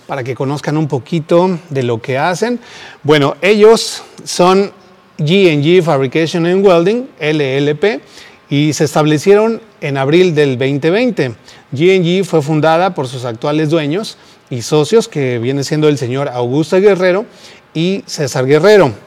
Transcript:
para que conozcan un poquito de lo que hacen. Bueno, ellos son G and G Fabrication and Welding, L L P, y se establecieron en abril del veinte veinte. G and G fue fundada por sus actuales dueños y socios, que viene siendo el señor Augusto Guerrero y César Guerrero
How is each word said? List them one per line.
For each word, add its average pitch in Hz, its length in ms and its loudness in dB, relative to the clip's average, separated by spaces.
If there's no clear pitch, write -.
para 139 160 -8
que 120 100 -8
conozcan 147 420 -6
un 156 120 -2
poquito 170 720 -2
de 135 140 -4
lo 117 180 -4
que 131 160 -4
hacen. 185 400 -2
Bueno, 147 360 2
ellos 214 640 2
son 190 480 2
G 175 340 2
and 143 120 0
G 180 160 4
Fabrication 151 680 0
and 190 200 2
Welding, 196 420 2
L 147 360 -2
L 143 200 0
P, 220 240 -2
y 147 220 0
se 165 100 -2
establecieron 196 800 2
en 139 160 -6
abril 160 380 2
del 143 220 2
veinte 139 340 -2
veinte. 180 460 -2
G 175 240 2
and 180 80 2
G 180 200 0
fue 165 180 0
fundada 160 520 0
por 139 120 -6
sus 123 180 -10
actuales 147 460 -4
dueños 165 480 -4
y 120 120 -8
socios, 156 440 0
que 127 320 -4
viene 131 240 -4
siendo 151 260 0
el 147 100 2
señor 135 300 -4
Augusto 131 520 -2
Guerrero 190 460 2
y 180 320 -4
César 135 400 -4
Guerrero 156 460 4